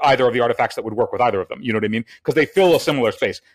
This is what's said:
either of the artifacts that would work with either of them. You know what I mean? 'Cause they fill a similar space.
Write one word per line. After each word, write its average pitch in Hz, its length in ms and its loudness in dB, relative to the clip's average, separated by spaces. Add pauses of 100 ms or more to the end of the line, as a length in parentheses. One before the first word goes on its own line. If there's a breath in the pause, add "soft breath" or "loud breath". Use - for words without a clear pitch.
either 127 220 4
of 120 80 2
the 123 60 0
artifacts 120 360 -2
that 117 80 -8
would 110 100 -8
work 113 180 -2
with 98 80 -4
either 113 200 0
of 87 80 -8
them. - 140 -14
You 120 100 -4
know 110 60 0
what 104 60 -2
I 107 40 -2
mean? 113 160 -4 (180 loud breath)
'Cause 135 120 -4
they 156 120 2
fill 180 280 4
a 139 60 2
similar 127 320 0
space. - 280 -4 (140)